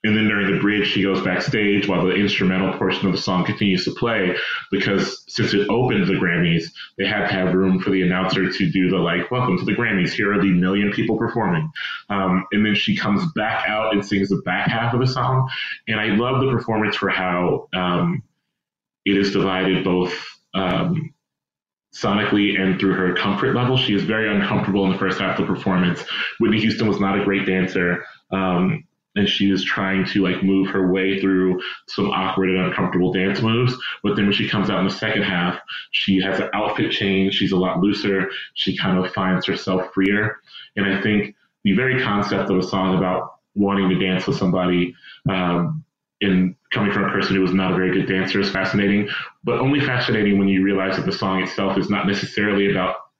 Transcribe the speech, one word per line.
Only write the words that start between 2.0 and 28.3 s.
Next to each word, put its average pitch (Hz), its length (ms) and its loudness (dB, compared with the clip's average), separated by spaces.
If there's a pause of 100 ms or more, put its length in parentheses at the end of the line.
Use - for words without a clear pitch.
the 92 100 2
instrumental 92 640 0
portion 95 280 -2
of 92 60 2
the - 80 -2
song 90 240 0
continues 101 420 0
to - 60 -2
play, 104 440 0 (340)
because 98 560 -2
since - 260 -2
it - 160 2
opened 113 380 2
the 98 60 2
Grammys, 85 580 0 (260)
they 95 100 -2
had 101 200 -2
to 98 80 -2
have 92 200 0
room 92 260 4
for 101 100 -2
the 95 120 2
announcer 92 500 0
to 90 180 0
do 92 180 2
the, 92 100 2
like, 87 340 -2
"Welcome 95 260 0
to 90 60 -4
the 104 80 -2
Grammys. 98 400 0
Here 104 200 0
are 98 80 2
the 95 120 4
million 98 400 2
people 110 260 0
performing." 92 500 -2 (400)
Um, 95 440 0
and 104 120 2
then 107 120 2
she - 180 0
comes 98 380 0
back 107 360 -2
out 107 260 0
and 101 120 0
sings 98 220 0
the 98 160 0
back 92 240 -2
half 120 260 0
of 120 60 0
the 131 80 2
song. 131 420 0 (380)
And 110 100 -2
I 107 160 0
love 127 260 2
the 135 120 2
performance 107 420 -2
for 98 140 -2
how, 90 680 0
um, 90 480 0 (840)
it 101 120 2
is 101 160 2
divided 95 500 0
both, 90 320 0 (400)
um, 139 580 -2 (800)
sonically 101 680 0
and 95 180 0
through 95 160 2
her 90 220 0
comfort 123 400 0
level. 123 200 2
She 110 180 0
is 95 100 0
very 110 280 0
uncomfortable 98 520 0
in 95 80 2
the 90 60 -2
first 95 220 -2
half 92 180 -2
of 101 100 -2
the 95 40 0
performance. 90 520 0 (340)
Whitney 107 220 2
Houston 107 260 0
was 101 140 0
not 98 180 2
a 92 60 0
great 98 200 0
dancer. 90 600 0 (260)